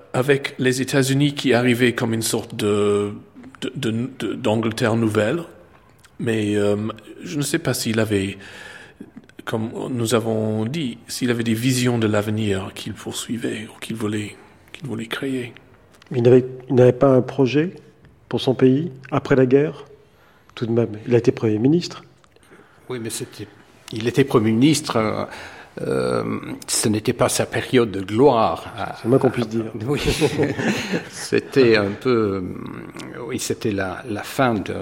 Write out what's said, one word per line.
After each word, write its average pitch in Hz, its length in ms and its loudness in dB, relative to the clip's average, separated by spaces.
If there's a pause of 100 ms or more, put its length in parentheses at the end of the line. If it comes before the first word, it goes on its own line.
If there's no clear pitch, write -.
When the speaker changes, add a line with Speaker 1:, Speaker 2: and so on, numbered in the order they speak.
(140)
Speaker 1:
avec 135 460 0
les 127 220 2
États-Unis 139 520 2
qui 135 200 0
arrivaient 120 400 4
comme 117 200 -2
une 113 80 -2
sorte 110 340 -4
de, 104 560 2 (480)
de, - 160 -6
de, 120 340 -2 (100)
de, 104 140 -4
d'Angleterre 113 600 0
nouvelle. 113 460 0 (800)
Mais, 107 340 0
euh, 104 200 2 (460)
je 175 140 -10
ne 147 60 -2
sais 147 180 -2
pas 131 140 -2
s'il 113 260 -2
avait, 101 380 0 (1040)
comme 113 280 -4 (180)
nous 117 260 0
avons 110 480 0
dit, 127 360 -6 (100)
s'il 123 220 -2
avait 117 120 -2
des 117 100 0
visions 123 440 0
de 113 100 2
l'avenir 104 680 -2
qu'il - 180 -10
poursuivait 113 800 -8
ou - 60 -20
qu'il - 180 -10
voulait, 107 400 -6 (340)
qu'il - 160 -14
voulait 113 200 -8
créer. 131 460 -6 (600)
Speaker 2:
Il 120 80 0
n'avait, 123 220 8 (240)
il 143 60 0
n'avait 123 180 8
pas 139 160 4
un 131 120 6
projet 143 540 0 (520)
pour 120 140 -4
son 131 120 2
pays 135 380 4 (180)
après 143 260 0
la 131 120 6
guerre ? 143 380 2 (680)
Tout - 140 -6
de 110 40 -2
même, 113 360 0
il 120 80 2
a - 20 8
été 117 140 4
Premier 110 260 0
ministre. 147 460 0 (840)
Speaker 3:
Oui, 127 120 -6
mais 113 80 -6
c'était... 110 380 -10 (440)
il 113 160 -4
était 127 160 4
Premier 113 280 4
ministre, 131 460 4
euh, 104 260 0 (580)
euh, 64 420 -2 (440)
ce - 220 -2
n'était 107 240 0
pas 120 160 2
sa - 180 -2
période 120 420 2
de 95 120 -6
gloire. 107 680 2 (260)
Speaker 2:
C'est - 80 -10
le 113 40 -2
moins 131 80 6
qu'on 127 140 4
puisse 120 160 -4
dire. 110 260 -4
Speaker 3:
<laughs> 110 140 -8
Oui, 139 140 -2 (1080)
c'était 117 640 2
un 101 240 2
peu, 107 440 0
euh, - 800 -12
oui, 123 140 -6
c'était - 320 -4
la, 95 360 -4
la 107 140 -6
fin 127 320 0
de 95 280 -4